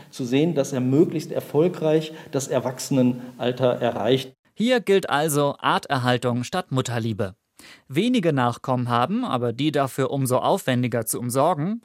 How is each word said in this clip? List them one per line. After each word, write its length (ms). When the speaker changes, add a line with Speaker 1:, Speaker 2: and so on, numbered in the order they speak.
Speaker 1:
zu 140
sehen, 280
dass 200
er 80
möglichst 500
erfolgreich 840
das 200
Erwachsenenalter 1300
erreicht. 540
Speaker 2:
Hier 260
gilt 300
also 480
Arterhaltung 880
statt 280
Mutterliebe. 600
Wenige 460
Nachkommen 560
haben, 340
aber 300
die 180
dafür 400
umso 280
aufwendiger 680
zu 120
umsorgen, 680